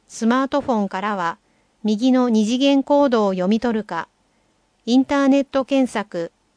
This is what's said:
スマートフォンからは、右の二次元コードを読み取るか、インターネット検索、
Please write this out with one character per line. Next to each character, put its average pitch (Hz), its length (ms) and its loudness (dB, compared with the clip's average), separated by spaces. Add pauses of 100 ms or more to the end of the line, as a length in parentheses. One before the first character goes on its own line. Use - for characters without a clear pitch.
ス - 160 -10
マ 247 200 2
ー 269 40 -6
ト 277 140 -2
フ - 80 -6
ォ 233 80 0
ン 202 100 -2
か 190 140 -6
ら 208 140 -4
は、 170 220 -4 (480)
右 220 240 0
の 247 180 2
二 220 160 2
次 240 140 -2
元 277 240 2
コ 285 220 2
ー 277 40 2
ド 220 180 0
を 190 60 0
読 185 140 -2
み 214 140 0
取 220 200 -2
る 208 40 -10
か、 170 240 -8 (800)
イ 233 100 2
ン 262 80 4
タ 277 220 0
ー - 20 4
ネ 277 120 4
ッ 269 40 -2
ト 269 200 -2
検 269 240 0
索、 180 440 -8 (240)